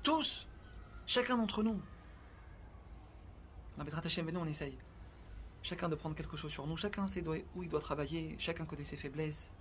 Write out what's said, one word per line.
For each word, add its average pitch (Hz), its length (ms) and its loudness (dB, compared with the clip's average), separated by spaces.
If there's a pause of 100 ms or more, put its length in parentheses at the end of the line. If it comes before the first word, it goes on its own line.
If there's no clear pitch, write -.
Tous, - 420 4 (580)
chacun 247 320 6
d'entre 214 280 4
nous. 220 160 6 (1900)
Alors, 147 120 -4
Bezrat 151 180 0
Hashem, 165 200 4
venez, 160 140 2
on 170 80 4
essaye. 147 320 0 (840)
Chacun 175 260 0
de 156 80 6
prendre 156 180 0
quelque 151 220 -2
chose 147 160 -2
sur 139 160 -2
nous, 160 80 2
chacun 202 320 2
sait 185 140 2
doit, 160 160 2 (180)
où 180 80 -2
il 170 40 -4
doit 156 120 4
travailler, 156 580 0
chacun 165 260 0
connaît 147 200 -4
ses 147 120 -4
faiblesses. 151 540 -2 (100)